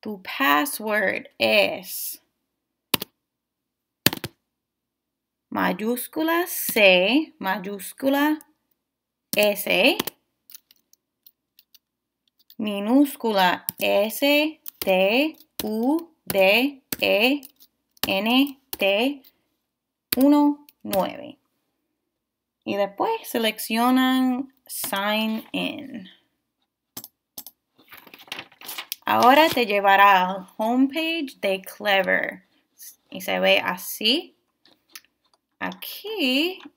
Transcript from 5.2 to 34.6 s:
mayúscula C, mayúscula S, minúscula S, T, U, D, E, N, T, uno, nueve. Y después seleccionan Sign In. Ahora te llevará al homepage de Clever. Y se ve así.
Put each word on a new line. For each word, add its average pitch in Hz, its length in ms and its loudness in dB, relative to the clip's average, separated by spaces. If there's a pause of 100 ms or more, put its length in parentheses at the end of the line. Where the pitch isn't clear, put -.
mayúscula 247 960 -2
C, 208 920 2
mayúscula 208 1000 -2 (960)
S, 208 640 2 (2500)
minúscula 214 1080 0 (120)
S, 277 840 0 (160)
T, 202 580 2 (260)
U, 233 460 -2 (160)
D, 220 580 2 (160)
E, 214 420 2 (680)
N, 240 540 0 (100)
T, 233 520 -2 (960)
uno, 294 500 4 (160)
nueve. 190 560 -6 (1300)
Y 311 120 -4
después 294 360 -2 (160)
seleccionan 254 1300 0 (120)
Sign 214 840 -4
In. - 560 -10 (3000)
Ahora 247 440 6
te 240 180 0
llevará 196 640 4
al 190 160 -8 (100)
homepage 277 840 -2
de 190 220 -2
Clever. 190 840 -2 (640)
Y 185 120 -14
se 190 180 -2
ve 190 180 6
así. 220 760 -4 (1200)